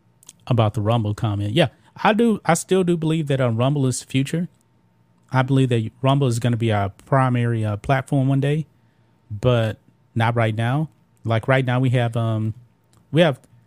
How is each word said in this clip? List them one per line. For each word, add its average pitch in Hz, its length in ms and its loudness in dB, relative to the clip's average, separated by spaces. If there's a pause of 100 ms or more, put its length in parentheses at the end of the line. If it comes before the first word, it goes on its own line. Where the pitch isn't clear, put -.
(460)
about 113 280 2
the 110 60 -4
Rumble 104 340 0
comment. 104 380 -4
Yeah, 143 160 2 (340)
I 208 120 4
do. 226 300 0
I 165 100 2
still 185 300 0
do 175 120 0
believe 160 300 -2
that, 135 140 0
uh, 123 100 0
Rumble 131 360 0
is 123 140 -2
the - 60 -14
future. 147 420 -2 (840)
I 131 100 2
believe 135 260 2
that 113 220 -2 (120)
Rumble 139 240 2
is 120 140 0
gonna 120 160 0
be 110 160 0
our 101 160 0
primary, 120 760 0
uh, 104 120 -2
platform 135 500 -2
one 139 140 0
day, 147 260 -2 (640)
but 110 480 0 (360)
not 117 200 0
right 113 200 0
now. 123 340 -2 (360)
Like, 113 220 0
right 131 180 2
now, 123 140 0
we 131 120 2
have, 120 260 0
um, 110 380 -2 (580)
we 147 80 4
have 151 180 2 (280)